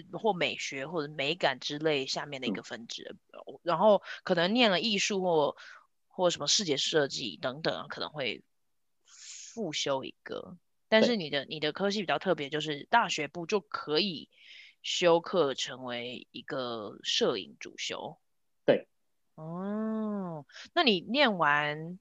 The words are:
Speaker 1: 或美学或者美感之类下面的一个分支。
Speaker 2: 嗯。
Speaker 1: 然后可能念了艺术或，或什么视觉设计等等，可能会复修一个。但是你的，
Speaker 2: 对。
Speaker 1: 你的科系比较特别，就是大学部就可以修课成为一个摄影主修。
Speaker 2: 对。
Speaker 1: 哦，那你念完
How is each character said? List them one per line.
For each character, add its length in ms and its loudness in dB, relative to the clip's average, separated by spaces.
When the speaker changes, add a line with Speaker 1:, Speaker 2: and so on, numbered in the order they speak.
Speaker 1:
或 200 0
美 240 0
学 320 -8
或 180 -4
者 60 -10
美 240 -2
感 240 0
之 180 -6
类 280 2
下 200 -6
面 140 -10
的 80 -2
一 20 0
个 140 -6
分 240 -12
支。 260 -12
Speaker 2:
嗯。 300 -16
Speaker 1:
然 160 0
后 240 8
可 100 2
能 180 4
念 200 6
了 80 4
艺 180 0
术 240 0
或， 340 4
或 200 0
什 120 0
么 80 -2
视 160 2
觉 120 2
设 300 2
计 340 -8
等 220 -4
等， 260 -4
可 120 -10
能 100 -6
会 320 -6
复 680 -12
修 300 -2
一 100 -10
个。 320 -10
但 160 6
是 100 4
你 160 -4
的， 140 0
Speaker 2:
对。 60 -12
Speaker 1:
你 100 -6
的 100 2
科 220 0
系 80 -2
比 60 -4
较 120 2
特 160 2
别， 160 -4
就 100 -2
是 300 -6
大 180 6
学 200 -2
部 180 -8
就 140 0
可 400 -2
以 280 -4
修 380 4
课 340 2
成 300 -6
为 480 -8
一 100 -14
个 600 -6
摄 340 2
影 220 -10
主 180 -16
修。 400 -8
Speaker 2:
对。 240 4
Speaker 1:
哦， 1120 -6
那 100 4
你 160 6
念 380 2
完 640 2